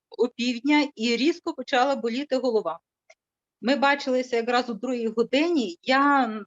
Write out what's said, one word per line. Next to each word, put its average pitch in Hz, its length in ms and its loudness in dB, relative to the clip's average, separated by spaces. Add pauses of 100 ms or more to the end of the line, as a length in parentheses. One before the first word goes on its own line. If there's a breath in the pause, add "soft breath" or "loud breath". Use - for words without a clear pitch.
опівдня 247 880 0
і 233 200 0
різко 320 380 -2
почала 269 420 0
боліти 240 400 -4
голова. 220 440 -2 (840)
Ми 240 140 2
бачилися 262 600 0
якраз 240 340 0
о 240 40 -6
другій 240 340 -4
годині, 233 760 0
я, 269 500 2 (160)